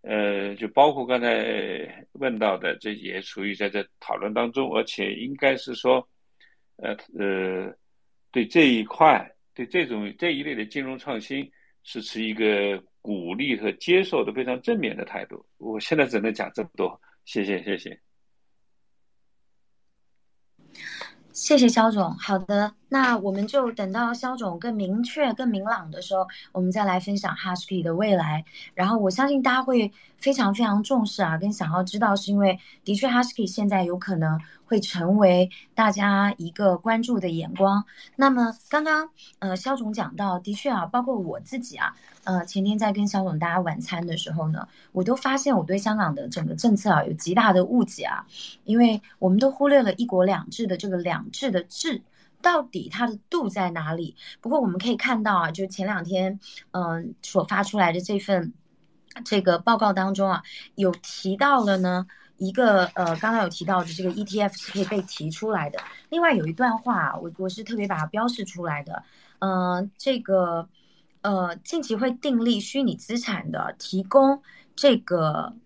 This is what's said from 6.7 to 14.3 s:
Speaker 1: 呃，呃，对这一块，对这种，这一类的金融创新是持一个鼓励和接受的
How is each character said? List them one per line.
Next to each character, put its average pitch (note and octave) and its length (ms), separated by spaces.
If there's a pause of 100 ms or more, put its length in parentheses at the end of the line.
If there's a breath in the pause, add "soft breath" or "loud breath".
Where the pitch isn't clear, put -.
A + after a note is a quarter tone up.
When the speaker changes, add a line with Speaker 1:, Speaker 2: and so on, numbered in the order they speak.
Speaker 1:
呃， G#2+ 180 (240)
呃， F#2+ 560 (560)
对 A#2 160
这 D#3 220
一 A2+ 160
块， D3 440 (240)
对 B2 120
这 E3+ 200
种， G#2 320
这 E3+ 140
一 C#3+ 120
类 D3 120
的 A2 80
金 C3+ 180
融 C3 160
创 B2+ 220
新 C#3 320 (320 soft breath)
是 - 180
持 A2 220
一 A2 100
个 G2+ 480 (200)
鼓 F2+ 320
励 B2 240
和 G#2+ 160
接 F3+ 280
受 E3+ 220
的 G#2 80